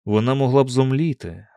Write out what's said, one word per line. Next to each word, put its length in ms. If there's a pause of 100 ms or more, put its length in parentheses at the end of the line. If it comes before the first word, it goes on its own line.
Вона 280
могла 300
б 60
зомліти, 880